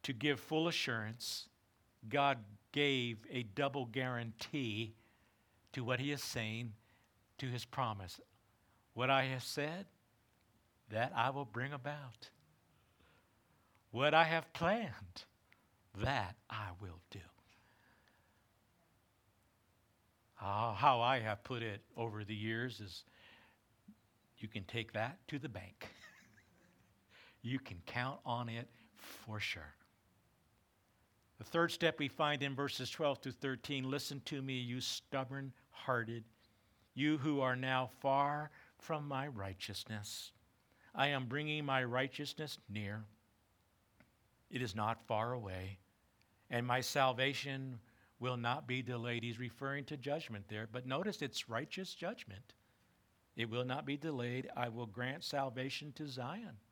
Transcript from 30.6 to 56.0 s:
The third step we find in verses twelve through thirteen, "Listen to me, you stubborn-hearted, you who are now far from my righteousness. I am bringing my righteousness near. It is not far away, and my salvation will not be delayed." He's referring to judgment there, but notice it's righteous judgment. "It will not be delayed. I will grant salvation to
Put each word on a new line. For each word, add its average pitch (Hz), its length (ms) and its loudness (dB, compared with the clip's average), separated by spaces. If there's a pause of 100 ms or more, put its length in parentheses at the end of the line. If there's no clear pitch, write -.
The 110 40 -12
third 170 300 2
step 160 260 4
we 143 80 2
find 147 340 2
in 139 140 0
verses 131 340 -2
twelve 147 280 2
through 131 160 -6
thirteen, 131 560 -2
"Listen 139 320 -2
to 143 200 -6
me, 135 120 -4
you 123 260 -2
stubborn-hearted, 127 1400 -2 (720)
you 151 240 4
who 143 240 2
are 127 160 4
now 131 300 2 (120)
far 143 500 4 (280)
from 147 320 -2
my 139 180 0
righteousness. 104 1040 -6 (640)
I 139 120 6
am 139 180 2
bringing 151 400 0
my 135 180 4
righteousness 135 760 -2 (100)
near. 104 340 -4 (1500)
It 123 120 -4
is 110 120 -2
not 110 320 0
far 113 280 2
away, 95 460 -6 (720)
and 120 160 2
my 123 140 4
salvation 135 1040 2 (380)
will 127 180 0
not 123 300 0
be 127 140 0
delayed." 120 400 -2
He's 117 160 -4
referring 135 480 -4
to 151 120 -6
judgment 123 500 -4
there, 107 240 -4
but 123 140 -6
notice 160 360 0
it's - 280 -4
righteous 156 440 -4
judgment. 165 600 -8 (840)
"It 117 140 0
will 123 160 0
not 135 200 -2
be 139 120 -2
delayed. 127 580 -2
I 123 140 0
will 117 160 -4
grant 123 400 -4
salvation 135 680 -2
to 151 140 -6